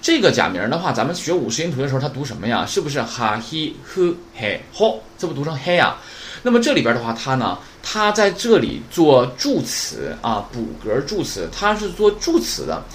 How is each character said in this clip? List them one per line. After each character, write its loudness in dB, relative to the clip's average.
这 2
个 6
假 2
名 -2
的 -2
话， -2
咱 0
们 -2
学 -4
五 0
十 -2
音 -2
图 -4
的 -2
时 0
候， 2
它 -2
读 -6
什 -8
么 -6
呀？ 0
是 0
不 -4
是 -2
哈、 -2
hi、 -6
hu、 2
he、 -2
ho？ 2
这 -6
不 -4
读 -4
成 -4
嘿 2
啊？ 4
那 0
么 6
这 2
里 4
边 4
的 0
话， -4
它 -2
呢， 0
它 0
在 4
这 4
里 0
做 8
助 0
词 -6
啊， -2
补 -6
格 0
助 -4
词， -6
它 0
是 -4
做 4
助 0
词 -2
的。 -4